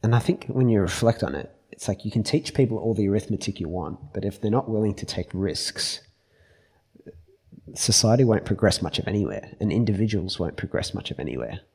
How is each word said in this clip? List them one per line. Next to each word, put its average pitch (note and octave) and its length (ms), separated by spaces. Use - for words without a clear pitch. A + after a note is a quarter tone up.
And A2+ 140
I A#2 40
think - 280
when B2+ 200
you A2 140
reflect A2+ 400
on C#2+ 140
it, - 200
it's - 160
like G2 180
you G#2+ 40
can A2 140
teach - 320
people A#2 240
all A2 160
the G2+ 120
arithmetic G2+ 520
you E2 100
want, F2 440
but G2 120
if G2 160
they're G#2+ 80
not A#2+ 180
willing G#2+ 280
to - 100
take - 260
risks, - 720
society A#2 480
won't A2 220
progress G2+ 360
much F2 160
of - 100
anywhere, G2+ 520
and G#2 120
individuals G2+ 680
won't E2+ 180
progress - 380
much - 160
of - 80
anywhere B1+ 400